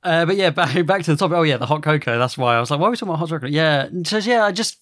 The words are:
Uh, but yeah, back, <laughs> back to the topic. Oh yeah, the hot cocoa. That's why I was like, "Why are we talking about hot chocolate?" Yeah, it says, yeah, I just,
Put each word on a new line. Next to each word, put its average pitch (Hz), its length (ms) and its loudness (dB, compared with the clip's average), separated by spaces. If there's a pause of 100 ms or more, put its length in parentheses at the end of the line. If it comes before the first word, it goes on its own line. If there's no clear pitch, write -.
Uh, 165 240 2
but 190 100 2
yeah, 185 140 2
back, 143 240 0
<laughs> 175 120 2
back 185 180 0
to 170 80 2
the 147 40 2
topic. 175 200 0
Oh 170 60 2
yeah, 147 140 2
the 120 100 -4
hot 151 160 -2
cocoa. 143 360 0
That's 123 180 0
why 120 200 2
I 117 40 2
was 120 100 -4
like, 147 80 -2
"Why 185 100 2
are - 20 2
we 240 60 -4
talking 208 120 -8
about 160 120 -2
hot 165 100 -4
chocolate?" 143 220 -4
Yeah, 151 380 2
it 170 160 -6
says, 208 200 -2
yeah, 233 180 4
I 202 80 2
just, 208 300 -6